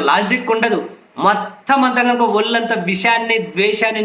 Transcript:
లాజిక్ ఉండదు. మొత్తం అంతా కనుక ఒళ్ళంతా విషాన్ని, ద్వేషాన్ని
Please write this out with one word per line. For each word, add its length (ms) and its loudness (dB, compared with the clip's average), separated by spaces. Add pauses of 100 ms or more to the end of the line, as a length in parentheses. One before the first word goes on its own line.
లాజిక్ 480 0
ఉండదు. 240 0 (400)
మొత్తం 640 0
అంతా 200 0
కనుక 220 2 (140)
ఒళ్ళంతా 360 0 (140)
విషాన్ని, 480 0 (160)
ద్వేషాన్ని 520 0